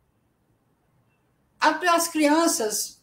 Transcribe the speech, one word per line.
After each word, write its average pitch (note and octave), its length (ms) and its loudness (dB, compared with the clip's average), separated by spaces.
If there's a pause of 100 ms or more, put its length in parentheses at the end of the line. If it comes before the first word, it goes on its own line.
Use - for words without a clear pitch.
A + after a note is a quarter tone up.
(1600)
até D#4 280 0
as E4+ 200 0
crianças, D4+ 960 0